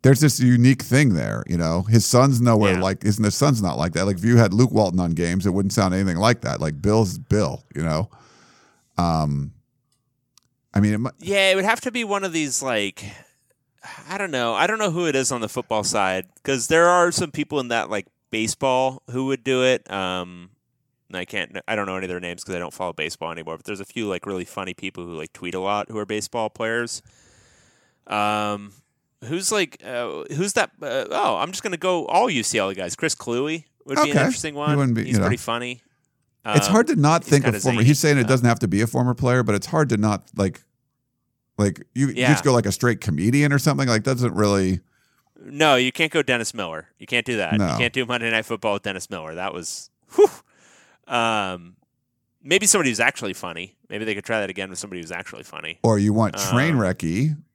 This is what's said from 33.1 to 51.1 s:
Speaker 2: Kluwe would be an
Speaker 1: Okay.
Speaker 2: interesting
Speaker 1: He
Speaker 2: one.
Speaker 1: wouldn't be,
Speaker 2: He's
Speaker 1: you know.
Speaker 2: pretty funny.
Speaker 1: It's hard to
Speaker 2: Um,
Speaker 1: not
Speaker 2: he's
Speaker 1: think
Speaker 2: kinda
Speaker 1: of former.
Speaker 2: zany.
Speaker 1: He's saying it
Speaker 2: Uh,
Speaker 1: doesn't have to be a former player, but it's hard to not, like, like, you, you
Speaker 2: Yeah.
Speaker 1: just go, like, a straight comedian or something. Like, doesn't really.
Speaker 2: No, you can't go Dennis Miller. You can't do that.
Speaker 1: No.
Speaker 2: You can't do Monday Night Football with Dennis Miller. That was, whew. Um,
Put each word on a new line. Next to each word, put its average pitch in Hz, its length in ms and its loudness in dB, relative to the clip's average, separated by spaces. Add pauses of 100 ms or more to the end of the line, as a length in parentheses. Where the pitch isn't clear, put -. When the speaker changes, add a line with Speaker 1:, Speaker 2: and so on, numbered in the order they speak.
Speaker 2:
Kluwe 147 500 -4 (220)
would 135 120 -6
be 151 40 4
an 151 80 2
Speaker 1:
Okay. 143 100 2
Speaker 2:
interesting 156 360 -2
Speaker 1:
He - 20 -8
Speaker 2:
one. 147 200 0
Speaker 1:
wouldn't 131 180 2
be, 113 100 -2
Speaker 2:
He's 131 80 -2
Speaker 1:
you 110 60 2
know. 95 80 2
Speaker 2:
pretty 117 100 0
funny. 123 440 -6 (640)
Speaker 1:
It's 110 220 2
hard 214 200 4
to 330 60 0
Speaker 2:
Um, 165 80 2
Speaker 1:
not 160 220 4
Speaker 2:
he's - 60 -16
Speaker 1:
think 139 140 6
Speaker 2:
kinda 113 140 2
Speaker 1:
of 98 60 -8
former. 123 180 2
Speaker 2:
zany. 117 60 6
Speaker 1:
He's 143 120 6
saying 147 180 4
it 123 80 2
Speaker 2:
Uh, 110 40 -2
Speaker 1:
doesn't 123 180 4
have 117 120 2
to 110 80 0
be 98 140 2
a 117 60 2
former 123 260 0
player, 123 300 2
but 107 100 0
it's 101 140 -2
hard 156 220 2
to 110 80 2
not, 104 380 0
like, 95 280 -2 (960)
like, 104 340 0
you, 135 140 0
you 127 80 -4
Speaker 2:
Yeah. 127 160 2
Speaker 1:
just 92 120 2
go, 139 80 4
like, 120 140 4
a 107 60 0
straight 117 300 2
comedian 120 520 2
or 143 60 2
something. 139 280 0
Like, 113 160 2
doesn't 123 300 0
really. 95 460 2 (680)
Speaker 2:
No, 143 300 4
you 127 160 2
can't 160 200 -2
go 160 120 2
Dennis 120 320 -2
Miller. 82 320 -8 (100)
You 107 80 -20
can't 120 200 -2
do 123 120 -2
that. 82 220 0
Speaker 1:
No. 87 140 0
Speaker 2:
You - 40 -2
can't 120 160 0
do 127 140 -2
Monday 117 240 -2
Night 110 140 -2
Football 107 280 -4
with 101 100 -4
Dennis 95 280 -8
Miller. 80 240 -10
That 90 180 -8
was, - 360 -12 (260)
whew. 403 140 8 (800)
Um, 98 680 -2 (640)